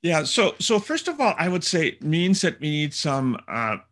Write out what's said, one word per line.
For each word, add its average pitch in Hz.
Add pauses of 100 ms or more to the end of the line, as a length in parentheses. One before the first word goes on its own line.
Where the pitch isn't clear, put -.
Yeah, 160
so, 190
so 220
first 311
of 294
all, 220
I 170
would 180
say 160
it -
means 175
that -
we 151
need 151
some, 135 (100)
uh, 110 (140)